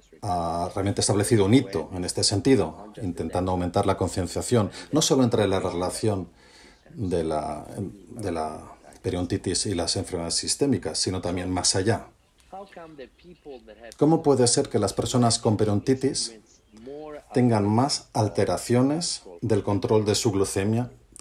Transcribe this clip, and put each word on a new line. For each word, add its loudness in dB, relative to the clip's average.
ha -2
realmente -2
establecido 4
un 4
hito 2
en -6
este -2
sentido, 2
intentando -4
aumentar 0
la 2
concienciación, -2
no 2
solo 4
entre 4
la 2
relación -2
de -2
la, -4
de -8
la -8
periodontitis -4
y -2
las -4
enfermedades -6
sistémicas, -2
sino -2
también -4
más 0
allá. 0
¿Cómo 4
puede 6
ser 2
que -2
las 2
personas 2
con 2
periodontitis 0
tengan 4
más 0
alteraciones 0
del 0
control 2
de 2
su 2
glucemia 0